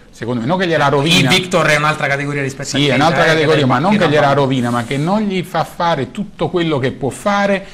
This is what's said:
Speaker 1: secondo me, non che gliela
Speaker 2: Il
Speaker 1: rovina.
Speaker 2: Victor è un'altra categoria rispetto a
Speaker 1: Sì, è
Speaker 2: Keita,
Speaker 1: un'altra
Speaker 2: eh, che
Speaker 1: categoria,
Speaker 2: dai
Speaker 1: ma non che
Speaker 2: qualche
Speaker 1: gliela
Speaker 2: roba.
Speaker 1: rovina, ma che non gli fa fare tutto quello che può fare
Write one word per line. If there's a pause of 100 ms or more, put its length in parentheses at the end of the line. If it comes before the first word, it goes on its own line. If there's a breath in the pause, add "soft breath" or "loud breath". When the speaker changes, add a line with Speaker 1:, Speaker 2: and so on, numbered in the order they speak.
(120 loud breath)
Speaker 1:
secondo
me,
non
che
gliela
Speaker 2:
Il
Speaker 1:
rovina.
Speaker 2:
Victor
è
un'altra
categoria
rispetto (120)
a
Speaker 1:
Sì,
è
Speaker 2:
Keita,
Speaker 1:
un'altra
Speaker 2:
eh,
che
Speaker 1:
categoria,
Speaker 2:
dai
Speaker 1:
ma
non
che
Speaker 2:
qualche
Speaker 1:
gliela
Speaker 2:
roba.
Speaker 1:
rovina,
ma
che
non
gli
fa
fare
tutto
quello
che
può
fare